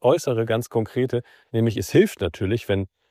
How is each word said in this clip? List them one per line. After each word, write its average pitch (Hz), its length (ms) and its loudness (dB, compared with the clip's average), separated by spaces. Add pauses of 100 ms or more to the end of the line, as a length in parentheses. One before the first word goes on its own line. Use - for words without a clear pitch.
Äußere, 127 440 0
ganz 113 240 -4
Konkrete, 123 520 -2 (300)
nämlich 113 260 0
es - 140 -6
hilft 190 300 4
natürlich, 98 480 -4
wenn 98 180 0 (240)